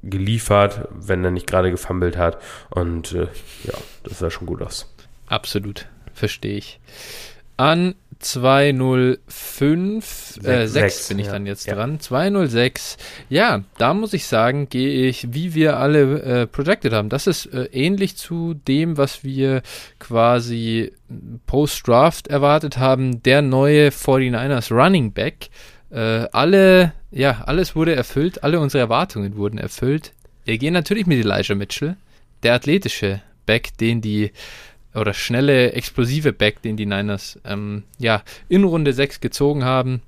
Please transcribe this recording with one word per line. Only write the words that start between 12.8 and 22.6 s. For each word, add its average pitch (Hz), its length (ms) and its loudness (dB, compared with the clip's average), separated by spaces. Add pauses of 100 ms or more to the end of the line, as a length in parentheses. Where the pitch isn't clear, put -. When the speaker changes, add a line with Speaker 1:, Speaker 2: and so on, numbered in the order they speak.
Speaker 2:
Ja, 151 340 2 (140)
da 120 160 2
muss 208 200 -4
ich 165 120 -4
sagen, 127 440 0
gehe 131 380 0
ich, 123 260 -4
wie 165 200 -6
wir 156 240 4
alle, 143 440 4 (200)
äh, 117 60 0
projected 151 460 -2
haben. 107 160 0
Das 135 180 -2
ist, 175 200 -2
äh, 127 240 -6
ähnlich 190 460 -2
zu 170 360 -6
dem, 151 440 -2
was 139 260 -2
wir 135 380 0 (380)
quasi 117 920 0 (560)
Post-Draft 143 800 2
erwartet 143 500 2